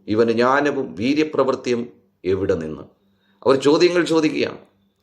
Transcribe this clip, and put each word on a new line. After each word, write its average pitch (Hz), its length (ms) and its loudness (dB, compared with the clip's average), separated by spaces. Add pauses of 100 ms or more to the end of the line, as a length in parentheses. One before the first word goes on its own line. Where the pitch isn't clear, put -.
"ഇവന് 113 240 2
ജ്ഞാനവും 131 540 0 (100)
വീര്യപ്രവൃത്തിയും 131 840 -2 (420)
എവിടെ 95 320 0
നിന്ന്?" 78 280 -10 (580)
അവർ 135 140 4
ചോദ്യങ്ങൾ 165 480 2
ചോദിക്കുകയാണ്. 147 580 -2 (420)